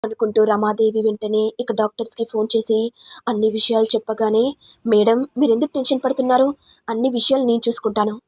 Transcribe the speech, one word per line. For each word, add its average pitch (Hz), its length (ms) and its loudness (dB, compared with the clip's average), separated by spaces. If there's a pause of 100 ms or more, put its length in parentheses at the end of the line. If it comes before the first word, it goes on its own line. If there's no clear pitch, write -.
అనుకుంటూ 214 400 0
రమాదేవి 214 560 0
వెంటనే 214 600 0
ఇక 240 120 -6
డాక్టర్స్కి 220 520 -4
ఫోన్ 226 320 -4
చేసి 220 360 0 (360)
అన్ని 214 220 0
విషయాలు 220 340 0
చెప్పగానే, 220 720 0 (300)
"మేడం, 226 400 4 (120)
మీరెందుకు 247 360 2
టెన్షన్ 262 300 -2
పడుతున్నారు? 262 500 2 (340)
అన్ని 233 200 -2
విషయాలు 254 360 0
నేను 233 240 2
చూసుకుంటాను." 214 600 -4